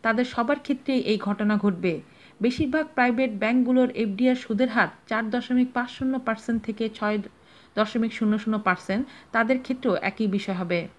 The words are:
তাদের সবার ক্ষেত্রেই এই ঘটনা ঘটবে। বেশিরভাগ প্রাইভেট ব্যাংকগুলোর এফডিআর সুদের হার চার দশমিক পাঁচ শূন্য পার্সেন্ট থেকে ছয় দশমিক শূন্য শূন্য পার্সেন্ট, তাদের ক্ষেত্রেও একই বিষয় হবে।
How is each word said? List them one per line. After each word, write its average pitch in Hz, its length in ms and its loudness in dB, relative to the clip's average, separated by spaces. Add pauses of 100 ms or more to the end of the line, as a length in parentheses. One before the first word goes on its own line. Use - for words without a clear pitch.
তাদের 226 240 2
সবার 247 340 -2
ক্ষেত্রেই 262 420 -2 (100)
এই 214 80 2
ঘটনা 208 380 0
ঘটবে। 185 360 0 (480)
বেশিরভাগ 269 520 0
প্রাইভেট 247 460 2
ব্যাংকগুলোর 247 560 4
এফডিআর 233 420 2
সুদের 247 320 0
হার 214 200 2 (180)
চার 220 220 -2
দশমিক 247 440 2
পাঁচ 247 180 -2
শূন্য 262 280 -4
পার্সেন্ট 226 440 -2
থেকে 220 260 -4
ছয় 214 280 -2 (580)
দশমিক 220 380 0
শূন্য 214 260 0
শূন্য 214 200 -2
পার্সেন্ট, 196 440 -2 (280)
তাদের 233 280 2
ক্ষেত্রেও 254 440 -2
একই 208 240 -2
বিষয় 190 320 -2
হবে। 175 220 0 (180)